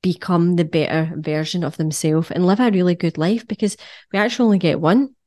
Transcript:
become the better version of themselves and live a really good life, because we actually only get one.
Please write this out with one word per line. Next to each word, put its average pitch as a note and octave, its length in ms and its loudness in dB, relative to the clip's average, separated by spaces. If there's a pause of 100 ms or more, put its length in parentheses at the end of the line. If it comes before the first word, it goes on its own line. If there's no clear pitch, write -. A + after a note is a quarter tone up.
become F3 540 0
the E3+ 100 2
better D#3+ 500 -2
version D#3 480 -4
of D3 140 -6
themselves D#3 540 -2
and F3+ 160 0
live G3+ 120 2
a B3 120 2
really F3+ 240 2
good E3 220 -4
life, F#3 300 -2
because G#3 300 -4 (340)
we F#3+ 60 -4
actually A#3 280 0
only G#3 120 4
get E3+ 220 0
one. G#3+ 360 2 (120)